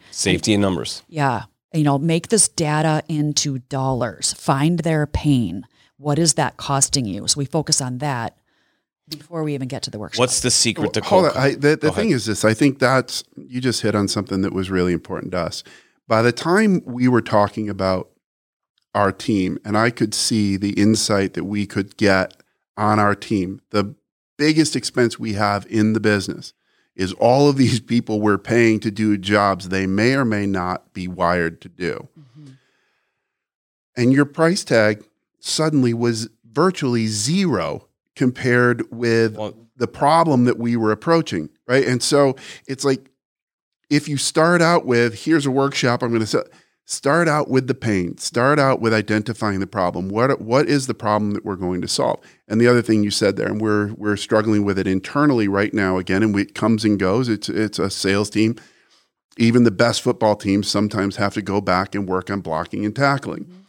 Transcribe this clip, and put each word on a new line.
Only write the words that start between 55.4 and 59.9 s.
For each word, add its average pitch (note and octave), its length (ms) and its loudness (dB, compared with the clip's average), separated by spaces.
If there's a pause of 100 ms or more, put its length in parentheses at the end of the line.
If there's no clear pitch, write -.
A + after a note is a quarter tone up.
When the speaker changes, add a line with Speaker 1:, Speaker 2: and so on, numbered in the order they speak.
Speaker 3:
right G2 260 0
now F#2+ 240 0
again, F#2 240 -2
and G#2+ 140 0
we, G2 80 0
it - 100 -8
comes A2 320 0
and G#2 140 2
goes. A2+ 300 0
It's, G#2 200 -4
it's G2+ 300 -4
a D#2+ 100 -2
sales G2+ 400 -2
team. A2 260 0 (800)
Even A#2 260 4
the A2 80 6
best A2+ 300 0